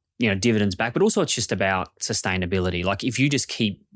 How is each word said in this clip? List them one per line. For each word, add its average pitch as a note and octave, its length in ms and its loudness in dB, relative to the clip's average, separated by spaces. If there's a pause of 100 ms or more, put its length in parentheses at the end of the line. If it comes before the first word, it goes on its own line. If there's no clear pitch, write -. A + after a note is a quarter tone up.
(200)
you A#2 100 2
know, G2 60 2
dividends G#2 400 2
back, A#2 180 -2
but E3+ 80 0
also G#3+ 200 4
it's - 120 0
just - 180 -2
about F#2+ 480 -2
sustainability. F#2 840 -2
Like, G2 200 -2
if B2 160 -2
you C#3 100 2
just C#3 180 0
keep - 380 -4 (100)